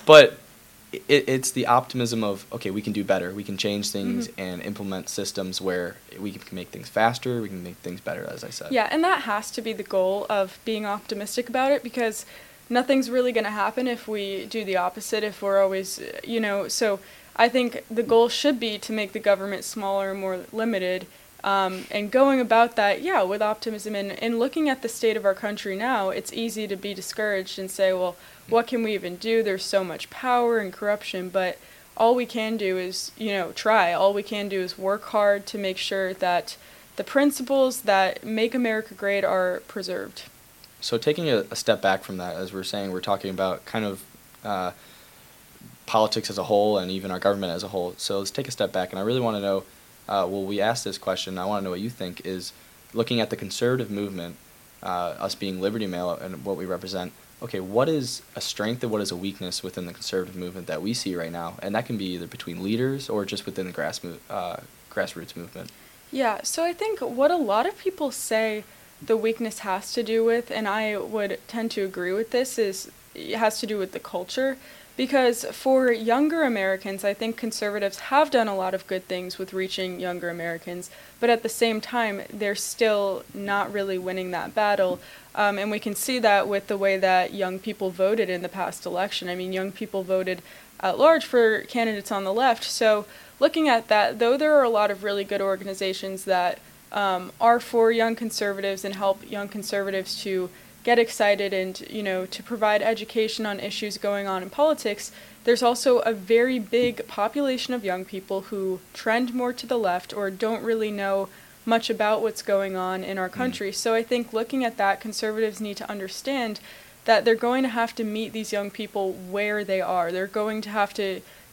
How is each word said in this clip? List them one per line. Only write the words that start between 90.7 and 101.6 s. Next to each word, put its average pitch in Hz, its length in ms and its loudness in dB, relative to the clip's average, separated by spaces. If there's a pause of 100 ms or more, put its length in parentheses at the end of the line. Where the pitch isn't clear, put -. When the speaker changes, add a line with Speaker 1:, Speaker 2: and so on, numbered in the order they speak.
Speaker 2:
at - 180 0
large 311 280 8
for 226 400 4
candidates 220 460 -2
on 196 120 -2
the 190 100 0
left. 233 300 2
So 214 420 2 (340)
looking 311 300 4
at 233 200 4
that, 208 280 4
though 240 180 4
there 302 200 6
are 277 80 8
a 233 60 4
lot 208 200 4
of 196 140 -6
really 202 200 -2
good 202 180 -2
organizations 190 840 -4
that, 180 320 2 (340)
um, 185 480 0
are 233 200 8
for 233 320 4
young 226 240 2
conservatives 196 680 -2
and 196 120 -4
help 196 340 0
young 202 180 -4
conservatives 196 760 -4
to 185 260 -2 (340)
get 240 140 6
excited 208 540 4
and, 190 380 -2